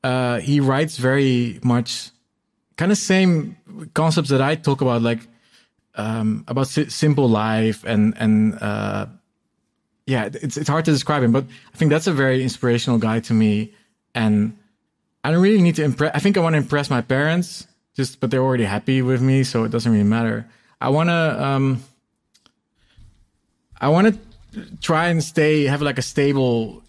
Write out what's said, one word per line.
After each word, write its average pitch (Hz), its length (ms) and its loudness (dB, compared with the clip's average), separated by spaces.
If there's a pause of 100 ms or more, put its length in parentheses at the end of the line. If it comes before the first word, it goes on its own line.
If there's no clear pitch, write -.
uh, 127 340 -2
he 143 220 0
writes 135 380 0
very 127 640 0
much 120 460 -2 (640)
kinda 180 180 0
same 185 640 0 (380)
concepts 156 340 0
that 135 140 2
I 143 140 0
talk 143 260 -2
about, 120 200 0
like, 117 180 0 (760)
um, 107 540 -4
about 131 200 -2
si-, 151 200 -2
simple 143 400 2
life 110 560 0
and, 107 320 0
and, 107 460 2
uh, 104 440 -4 (1000)
yeah, 117 260 -2
it's, - 240 -10
it's 151 120 -6
hard 160 180 0
to 165 40 2
describe 147 320 0
him, 117 100 4
but 131 120 2 (280)
I - 40 -20
think 156 140 2
that's 156 160 2
a 196 60 0
very 135 300 2
inspirational 120 560 0
guy 113 220 0
to 117 140 -4
me. 107 380 2 (420)
And 107 420 0 (680)
I 139 80 -2
don't 170 120 2
really 202 200 4
need 175 140 4
to 156 80 -2
impress, 143 300 0
I 143 40 -2
think 196 180 2
I 190 40 2
wanna 165 160 2
impress 143 340 -2
my 123 120 0
parents, 156 680 -2 (260)
just, 131 260 -6
but 120 100 -2
they're 127 120 0
already 127 220 0
happy 113 380 -2
with 127 180 0
me, 131 240 2
so 120 200 -2
it 110 60 -4
doesn't 117 220 -2
really 104 100 4
matter. 113 440 0 (340)
I 123 80 -2
wanna, 160 500 0
um, 135 460 -2 (2000)
I 135 100 0
wanna 196 240 4 (680)
try 165 280 0
and 165 160 2
stay, 151 400 2
have, 139 180 0
like, 139 160 -2
a 127 40 -4
stable, 127 880 0